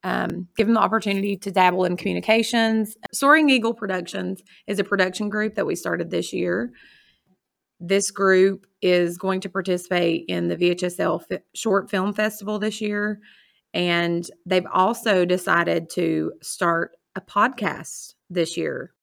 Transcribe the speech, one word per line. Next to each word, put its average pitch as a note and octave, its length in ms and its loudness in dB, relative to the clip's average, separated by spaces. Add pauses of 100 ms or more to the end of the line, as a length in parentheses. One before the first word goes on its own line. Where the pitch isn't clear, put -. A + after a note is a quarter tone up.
um, F3+ 440 -4 (100)
give A3 80 2
them A3+ 80 2
the A3 60 4
opportunity G3 580 0
to G3 140 -8
dabble F#3 340 4
in F3+ 120 0
communications. A3 1000 0 (160)
Soaring D4 360 6
Eagle A#3 240 2
Productions F#3 680 -6 (240)
is G3 140 -4
a G3 40 0
production F#3+ 460 0
group G#3+ 260 -4
that E3+ 120 -2
we - 80 -2
started E3+ 340 -4
this F3 240 -4
year. F#3+ 380 -2 (1080)
This G3 300 0
group F#3+ 560 4 (160)
is F3 380 2
going F#3+ 220 -2
to F#3+ 80 -10
participate F3 800 -2
in F3 200 -2
the E3+ 80 -2
V F3 160 2
H F3 120 -2
S F3 160 -4
L F3 200 0
Fi-, - 220 -8 (120)
Short G3 380 0
Film G3 220 0
Festival G#3+ 440 -4
this G#3+ 240 -4
year, G#3 380 -4 (540)
and E3+ 560 0 (160)
they've G#3 260 2
also F#3+ 540 2
decided E3+ 640 0
to D#3+ 400 0 (100)
start E3+ 540 -2 (200)
a F#3+ 60 -10
podcast - 960 -4 (140)
this E3+ 260 -2
year. - 480 -6